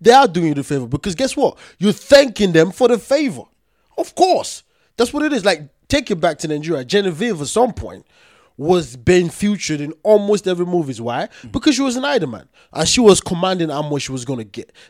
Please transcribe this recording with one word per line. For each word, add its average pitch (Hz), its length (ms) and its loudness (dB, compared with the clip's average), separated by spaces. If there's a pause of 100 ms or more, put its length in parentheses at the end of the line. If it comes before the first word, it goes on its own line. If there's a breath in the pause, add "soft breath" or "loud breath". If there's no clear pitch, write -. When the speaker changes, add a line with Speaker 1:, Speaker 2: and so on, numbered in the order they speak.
Speaker 1:
they 208 120 6
are 269 160 8
doing 165 200 0
you 147 60 0
the 143 100 -4
favor. 135 220 -4
Because 143 300 -6
guess 262 200 -4
what? 262 200 0 (220 loud breath)
You're 202 140 0
thanking 220 600 2
them 160 180 4
for 247 160 0
the 233 120 2
favor. 262 440 -2 (560)
Of - 160 -8
course. 330 480 0 (340)
That's - 160 -2
what 294 120 -2
it 302 80 -2
is. 220 120 -2
Like, 175 180 0 (260)
take 277 240 -2
it 170 80 -2
back 160 180 0
to - 80 -8
Nigeria. 151 380 -4
Genevieve, 190 560 -2
at 139 80 -8
some 226 240 0
point, 95 340 -14 (500 soft breath)
was 151 380 -2
being 170 340 2
featured 185 520 -4
in 147 120 -8 (120)
almost 208 420 2
every 180 200 -2
movies. 151 340 -4
Why? 120 260 -6
Speaker 2:
Mm-hmm. - 220 -20
Speaker 1:
Because 254 260 0
she 247 80 -2
was 254 140 -2
an 262 80 -4
Idol 247 240 -2
man. 101 200 -14 (240 soft breath)
And 160 160 -2
she - 120 2
was 208 200 8
commanding 175 500 -2
how 143 120 -4
much 147 200 -6
she 131 100 -10
was 127 120 -8
gonna 120 200 -8
get. 104 260 -16 (200 soft breath)